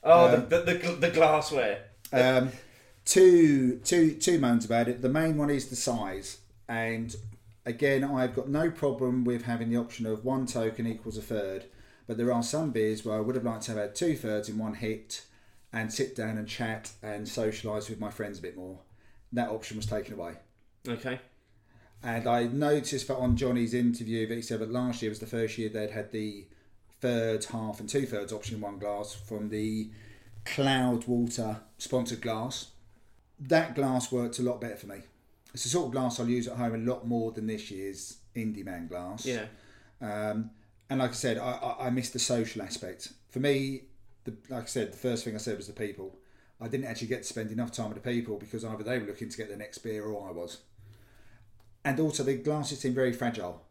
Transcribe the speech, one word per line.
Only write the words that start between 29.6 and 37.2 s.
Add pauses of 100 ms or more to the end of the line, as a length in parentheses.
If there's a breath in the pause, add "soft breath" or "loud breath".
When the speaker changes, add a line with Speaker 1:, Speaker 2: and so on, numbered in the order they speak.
Speaker 2:
Cloudwater (180)
sponsored
glass. (720)
That
glass
worked
a
lot
better
for
me. (540)
It's
the
sort
of
glass
I'll
use
at
home
a
lot
more